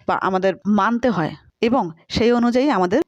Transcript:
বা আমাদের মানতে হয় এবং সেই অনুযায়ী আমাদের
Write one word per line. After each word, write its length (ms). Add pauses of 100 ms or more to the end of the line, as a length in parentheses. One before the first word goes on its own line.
বা 80
আমাদের 380 (140)
মানতে 440
হয় 220 (280)
এবং 240 (240)
সেই 240
অনুযায়ী 360
আমাদের 400